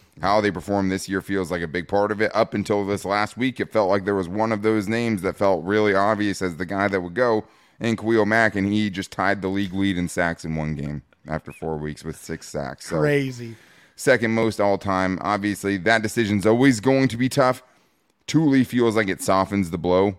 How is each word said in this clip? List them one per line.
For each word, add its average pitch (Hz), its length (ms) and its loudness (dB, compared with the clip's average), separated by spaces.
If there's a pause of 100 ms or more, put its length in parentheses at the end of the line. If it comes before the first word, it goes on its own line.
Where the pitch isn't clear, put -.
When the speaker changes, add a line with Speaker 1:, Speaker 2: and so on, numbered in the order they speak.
(220)
Speaker 1:
How 101 180 2
they 104 100 2
perform 95 380 -2
this 95 220 -4
year 95 100 -2
feels 95 300 -4
like 87 100 -4
a 82 80 -6
big 85 200 -6
part 101 220 2
of 104 120 -2
it. 107 120 0
Up 110 200 0
until 101 320 0
this 101 180 -4
last 104 320 -2
week, 123 240 -4
it 92 100 -6
felt 104 200 2
like 98 160 0
there 101 80 0
was 92 160 -2
one 107 220 -2
of 104 100 -4
those 110 260 2
names 113 320 -2
that 90 160 -4
felt 98 280 2
really 104 300 2
obvious 101 460 0
as 90 160 -4
the 90 80 -6
guy 98 240 -2
that 95 140 -2
would 87 100 -8
go 113 320 0 (340)
in 113 160 0
Khalil 107 300 2
Mack, 110 320 2
and 101 160 0
he 107 160 0
just 95 220 -8
tied 98 320 -2
the 95 60 -2
league 98 260 -2
lead 98 240 0
in 87 100 -2
sacks 85 380 -2
in 80 100 -4
one 78 180 -4
game 73 280 -6 (260)
after 78 240 -8
four 80 240 -6
weeks 76 260 -8
with 78 140 -10
six - 320 -12
sacks. 67 400 -10
So, - 120 -2
Speaker 2:
Crazy. 131 540 -2 (420)
Speaker 1:
second 120 340 2
most 113 280 0
all 101 200 2
time. 95 420 -2
Obviously, 101 560 -2
that 107 240 2
decision's 104 460 0
always 120 340 6
going 135 280 2
to 117 100 -6
be 127 100 0
tough. 127 340 2 (640)
Tuli 139 380 4
feels 117 320 2
like 107 120 2
it 90 120 -2
softens 95 500 0
the 90 60 -6
blow. 90 420 2